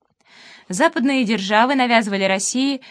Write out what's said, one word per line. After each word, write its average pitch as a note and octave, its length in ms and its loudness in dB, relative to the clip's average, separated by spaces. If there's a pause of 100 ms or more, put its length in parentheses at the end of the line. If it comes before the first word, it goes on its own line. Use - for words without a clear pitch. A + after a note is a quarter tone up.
(720)
Западные C4+ 540 0
державы G#3+ 520 0
навязывали A3+ 480 0
России B3+ 680 -2